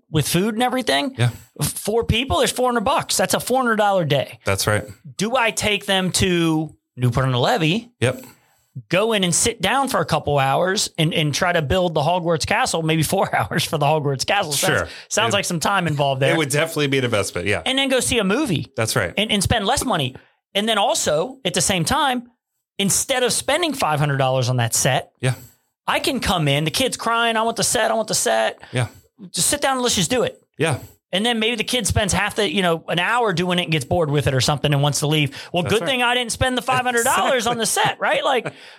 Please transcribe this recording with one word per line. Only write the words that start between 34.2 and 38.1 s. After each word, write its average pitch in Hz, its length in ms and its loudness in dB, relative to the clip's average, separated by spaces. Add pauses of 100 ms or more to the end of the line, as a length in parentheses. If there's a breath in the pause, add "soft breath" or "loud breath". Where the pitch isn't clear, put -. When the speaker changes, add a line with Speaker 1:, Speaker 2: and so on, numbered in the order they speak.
Speaker 1:
it 139 60 0
or 131 60 2
something 147 340 0
and 139 80 2
wants 143 200 2
to 147 60 0
leave. 151 440 0
Well, 175 120 -2
Speaker 2:
That's - 100 0
Speaker 1:
good 190 80 2
Speaker 2:
right. 170 80 -4
Speaker 1:
thing 247 140 0
I 240 120 2
didn't 247 160 -2
spend 254 260 -2
the 240 40 -12
five 254 240 0
hundred 240 180 0
dollars 262 400 2
Speaker 2:
Exactly. 240 80 0
Speaker 1:
on 233 60 -2
the 226 80 -2
set, - 340 0
right? 277 240 0